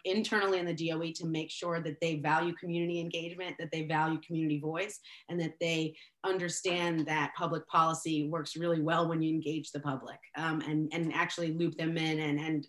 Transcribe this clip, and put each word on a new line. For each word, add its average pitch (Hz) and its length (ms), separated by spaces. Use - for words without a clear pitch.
internally 196 560
in 175 60
the 170 60
D 165 200
O 160 100
E 165 120
to 170 120
make 160 240
sure 170 300
that 160 200
they 165 160
value 160 380
community 170 460
engagement, 170 580
that 160 140
they 160 100
value 156 380
community 160 400
voice, 165 400
and 175 120
that 160 200
they 160 360
understand 175 840
that 151 300
public 160 300
policy 160 640
works 156 280
really 170 240
well 160 280
when 165 120
you 160 140
engage 151 380
the 143 80
public, 135 380
um, 160 260
and, 156 300
and 165 200
actually 170 400
loop 165 240
them 165 220
in 160 220
and, 147 180
and 156 300